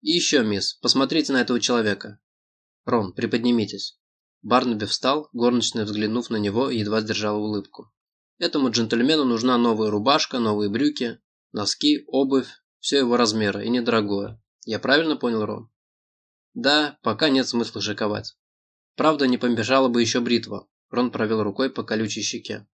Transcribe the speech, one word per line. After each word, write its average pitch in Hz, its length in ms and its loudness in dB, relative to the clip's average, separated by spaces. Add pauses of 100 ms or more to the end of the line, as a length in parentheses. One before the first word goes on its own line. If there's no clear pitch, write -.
И 151 100 -4
ещё, 156 320 2
мисс, 101 300 -2
посмотрите 135 580 0
на 131 80 2
этого 120 200 0
человека". 107 600 -2 (640)
"Рон, 104 280 0
приподнимитесь". 113 840 -2 (440)
Барнаби 117 420 2
встал, 139 480 -2
горничная, 120 520 0
взглянув 107 460 -4
на 117 60 -2
него, 107 340 0
едва 110 300 -2
сдержала 107 380 -2
улыбку. 107 520 -6 (480)
"Этому 151 320 0
джентльмену 120 540 2
нужна 120 340 2
новая 110 320 2
рубашка, 127 480 0
новые 107 320 0
брюки, 131 500 -2 (320)
носки, 139 540 0
обувь, 135 440 0 (280)
всё - 200 -2
его 120 180 2
размера 107 480 0
и 110 60 -2
недорогое. 110 680 0 (240)
Я 110 140 -4
правильно 147 380 2
понял, 113 300 -2
Рон?" 104 240 -10 (800)
"Да, 143 500 0
пока 120 280 0
нет 131 180 2
смысла 117 320 -4
шиковать". 104 560 -4 (600)
Правда, 147 300 2
не 123 120 2
помешала 123 500 2
бы 120 120 2
ещё 120 200 2
бритва. 117 480 -2 (220)
Рон 120 200 0
провёл 110 320 -2
рукой 104 280 -2
по 120 120 -8
колючей 110 400 -4
щеке. 104 520 -8